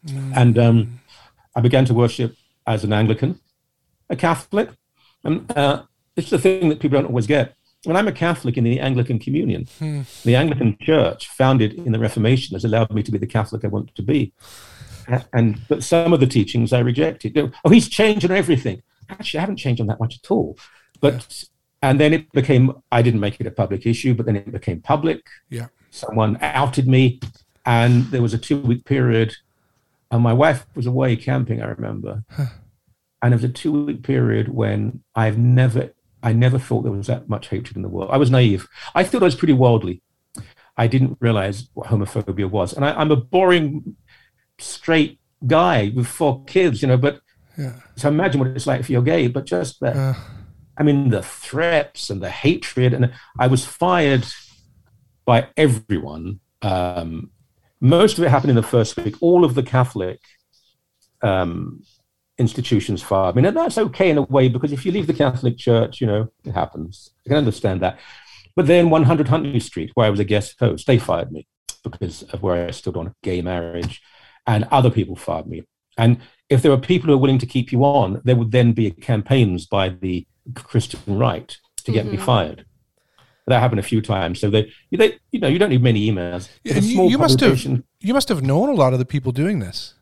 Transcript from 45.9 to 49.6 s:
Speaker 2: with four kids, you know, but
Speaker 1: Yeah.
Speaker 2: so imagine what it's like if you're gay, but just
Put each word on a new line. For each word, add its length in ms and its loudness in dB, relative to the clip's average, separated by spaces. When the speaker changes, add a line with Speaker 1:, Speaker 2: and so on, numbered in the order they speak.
Speaker 2:
with 100 0
four 380 -2
kids, 380 0
you 60 0
know, 100 4
but 220 -2
Speaker 1:
Yeah. 140 -10
Speaker 2:
so 120 -2
imagine 320 0
what 100 0
it's 160 -8
like 140 -2
if 100 -8
you're 120 2
gay, 240 2
but 180 -4
just 360 -6